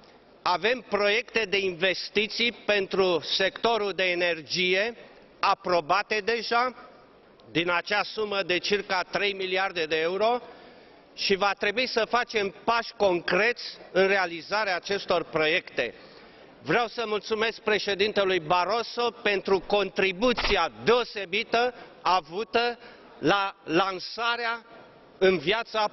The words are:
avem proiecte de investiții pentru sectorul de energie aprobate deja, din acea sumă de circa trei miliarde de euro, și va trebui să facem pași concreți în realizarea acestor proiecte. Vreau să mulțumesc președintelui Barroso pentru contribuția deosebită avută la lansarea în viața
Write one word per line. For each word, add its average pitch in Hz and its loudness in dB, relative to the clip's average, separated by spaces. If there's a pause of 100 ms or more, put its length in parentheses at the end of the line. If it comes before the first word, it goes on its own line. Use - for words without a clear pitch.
(460)
avem 190 0
proiecte 208 0
de 196 0
investiții 196 -2
pentru 190 0
sectorul 208 0
de 185 -2
energie 180 0 (440)
aprobate 185 0
deja, 233 -2 (760)
din 165 0
acea 175 0
sumă 202 -4
de 175 0
circa 190 -2
trei 196 -2
miliarde 185 -2
de 156 0
euro, 202 0 (720)
și - 0
va 190 2
trebui 214 0
să 220 0
facem 226 -2 (100)
pași 233 0
concreți 190 2 (300)
în 190 6
realizarea 185 0
acestor 185 0
proiecte. 156 0 (680)
Vreau 190 2
să 226 -6
mulțumesc 214 -2
președintelui 196 0
Barroso 190 0
pentru 196 0
contribuția 190 0 (120)
deosebită 226 0 (280)
avută 190 0 (400)
la 196 0 (100)
lansarea 226 -2 (540)
în 185 4
viața 208 -2